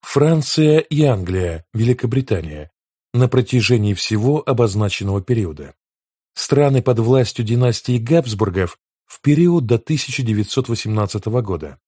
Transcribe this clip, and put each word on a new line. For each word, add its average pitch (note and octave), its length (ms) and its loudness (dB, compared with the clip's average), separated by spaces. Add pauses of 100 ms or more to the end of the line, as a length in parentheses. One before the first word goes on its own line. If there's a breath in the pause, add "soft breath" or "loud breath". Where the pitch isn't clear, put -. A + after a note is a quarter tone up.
Франция D#3 760 2
и D3+ 240 -2
Англия, F#2 720 -2
Великобритания A2 960 -2 (420)
на B2 160 2
протяжении A#2 640 0
всего A2+ 520 0
обозначенного G2+ 760 -2
периода. D#2+ 540 -4 (580)
Страны C#3 480 2
под A#2+ 180 2
властью A#2+ 460 2
династии B2 520 0
Габсбургов A2 800 0 (280)
в - 160 -20
период E3 440 4
до A2+ 140 2
тысяча - 420 -4
девятьсот A2 460 -2
восемнадцатого G#2+ 760 -4
года. D#2+ 460 -8